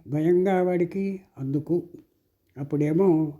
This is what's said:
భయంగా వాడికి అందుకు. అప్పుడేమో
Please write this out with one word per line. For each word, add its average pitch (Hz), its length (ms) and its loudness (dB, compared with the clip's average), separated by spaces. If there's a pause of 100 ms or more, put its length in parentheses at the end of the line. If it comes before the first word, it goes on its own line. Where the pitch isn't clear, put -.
భయంగా 170 540 2
వాడికి 180 600 -2 (180)
అందుకు. 143 440 -4 (760)
అప్పుడేమో 151 840 2